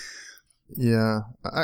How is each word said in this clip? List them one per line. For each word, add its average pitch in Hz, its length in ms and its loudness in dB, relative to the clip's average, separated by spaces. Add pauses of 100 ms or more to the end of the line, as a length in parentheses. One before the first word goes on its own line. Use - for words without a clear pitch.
(760)
Yeah, 113 440 4 (220)
I, 151 200 -2